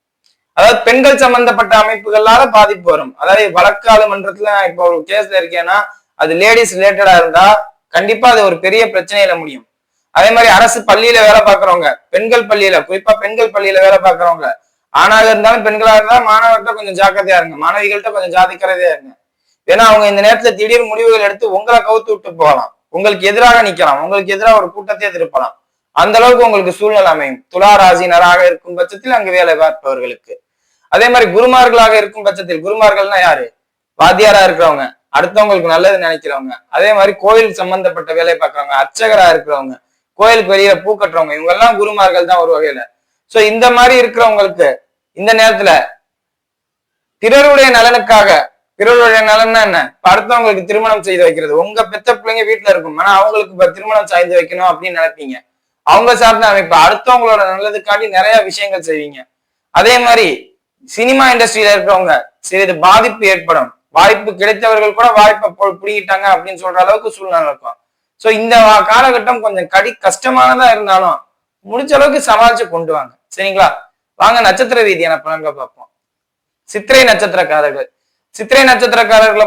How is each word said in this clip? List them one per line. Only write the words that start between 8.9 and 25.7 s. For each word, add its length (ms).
பிரச்சனையில 480
முடியும். 240
அதே 200
மாதிரி 240
அரசு 200
பள்ளியில 380
வேலை 220
பாக்குறவங்க, 400
பெண்கள் 360
பள்ளியில, 260
குறிப்பா 260
பெண்கள் 300
பள்ளியில 320
வேலை 200
பாக்குறவங்க, 400
ஆணாக 380
இருந்தாலும் 340
பெண்களா 320
இருந்தாலும் 320
மாணவர்கிட்ட 480
கொஞ்சம் 220
ஜாக்கிரதையா 400
இருங்க, 240
மாணவிகள்கிட்ட 500
கொஞ்சம் 220
ஜாக்கிரதையா 580
இருங்க. 180
ஏன்னா 220
அவங்க 220
இந்த 140
நேரத்துல 340
திடீர் 320
முடிவுகள் 340
எடுத்து 200
உங்களை 200
கவுத்து 240
விட்டு 260
போகலாம், 320
உங்களுக்கு 360
எதிராக 360
நிக்கலாம், 360
உங்களுக்கு 320
எதிராக 260
ஒரு 120
கூட்டத்தையே 440
திருப்பலாம். 360